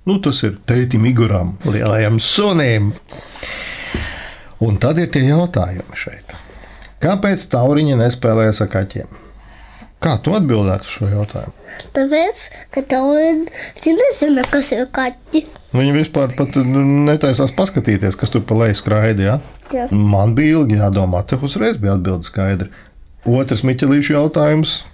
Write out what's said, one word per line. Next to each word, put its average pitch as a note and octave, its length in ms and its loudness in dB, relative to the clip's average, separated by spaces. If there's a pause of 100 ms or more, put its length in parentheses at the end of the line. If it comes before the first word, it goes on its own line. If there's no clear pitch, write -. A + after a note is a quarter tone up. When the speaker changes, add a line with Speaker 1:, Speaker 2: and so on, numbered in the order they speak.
Speaker 1:
Nu, F#3+ 180 0
tas D3+ 240 -2
ir G2+ 160 -2
tētim A#2+ 480 0
Igoram, G2 540 2
lielajam A2 580 0
sunim. B2+ 760 0 (1600)
Un A2+ 200 0
tad D3+ 220 0
ir E3+ 100 0
tie C#3+ 160 0
jautājumi C3+ 720 -2
šeit. - 380 -14 (600)
Kāpēc G3 500 0
tauriņi C#3+ 500 2
nespēlējas A2+ 640 2
ar G2+ 100 -2
kaķiem? - 460 -6 (800)
Kā - 200 -2
tu D3 160 -2
atbildētu A2 540 0
uz - 60 -14
šo - 160 -4
jautājumu? G#2 460 -4 (340)
Speaker 2:
Tāpēc, D4+ 560 0 (220)
ka - 160 -4
tauriņi, D4+ 640 2 (280)
viņi D#4+ 220 0
nezina, D4+ 480 2
kas C#4+ 280 0
ir B3 140 -2
kaķi. C4 560 -4 (260)
Speaker 1:
Viņi C3+ 240 2
vispār C#3+ 420 0
pat, C3+ 220 -2
nu, C3+ 240 2 (220)
netaisās D3 500 2
paskatīties, G#2+ 640 0
kas - 160 -4
tur A2+ 100 0
pa A2 140 0
leju A2 220 2
skraida, G#2+ 440 0
ja? G2+ 120 2 (320)
Speaker 2:
Jā. B3 220 -4
Speaker 1:
Man G#2 460 2
bija D3+ 240 4
ilgi A2+ 220 2
jādomā, G2 420 2
te - 140 -4
uzreiz G3 420 -2
bija G2+ 160 0
atbilde F#2 320 -2
skaidra. F#2+ 420 -2 (520)
Otrs B2 420 0
Miķelīšu C#3 540 2
jautājums. D3+ 600 2 (160)